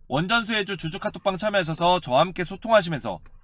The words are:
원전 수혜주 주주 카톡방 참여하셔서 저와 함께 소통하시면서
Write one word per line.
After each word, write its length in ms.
원전 380
수혜주 320
주주 220
카톡방 380
참여하셔서 640
저와 220
함께 220
소통하시면서 760